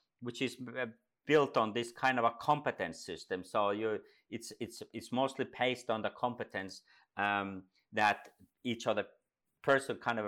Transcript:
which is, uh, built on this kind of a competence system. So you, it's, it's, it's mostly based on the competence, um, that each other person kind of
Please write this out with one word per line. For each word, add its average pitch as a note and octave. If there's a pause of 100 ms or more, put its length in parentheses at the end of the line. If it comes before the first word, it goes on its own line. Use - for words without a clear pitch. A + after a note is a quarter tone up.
(220)
which A#2+
is, A#2+ (220)
uh, B2+ (400)
built C#3+
on A2
this A#2
kind C3
of A2+
a A#2
competence C3+
system. F2+
So G2+
you, G#2+ (300)
it's, -
it's, - (100)
it's -
mostly C3 (120)
based B2
on A2
the G#2
competence, A2 (360)
um, G2 (300)
that G#2+ (340)
each A#2
other G#2 (580)
person C3+
kind A#2
of G#2+